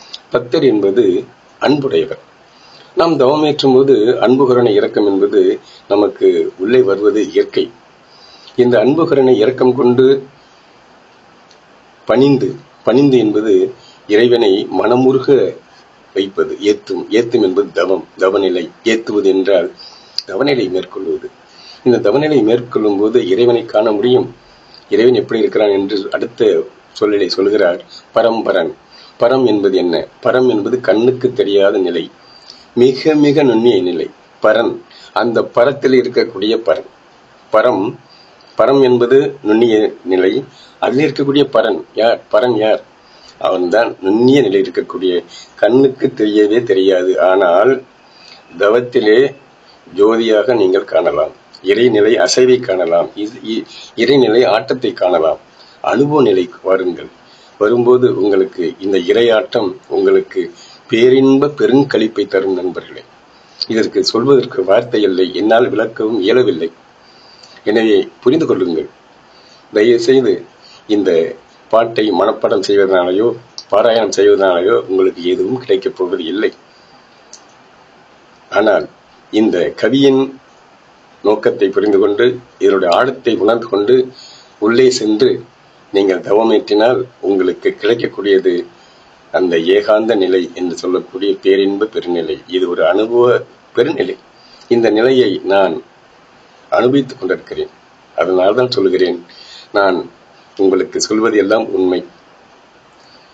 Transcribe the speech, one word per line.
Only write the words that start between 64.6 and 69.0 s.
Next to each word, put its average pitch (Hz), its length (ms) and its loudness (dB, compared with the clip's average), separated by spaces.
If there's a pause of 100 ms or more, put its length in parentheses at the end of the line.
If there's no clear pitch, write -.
வார்த்தை 110 380 0
இல்லை, 92 320 0
என்னால் 110 340 2
விளக்கவும் 110 520 -4
இயலவில்லை. 95 500 0 (920)
எனவே 107 440 0 (120)
புரிந்து 147 260 0
கொள்ளுங்கள். 90 420 -2 (840)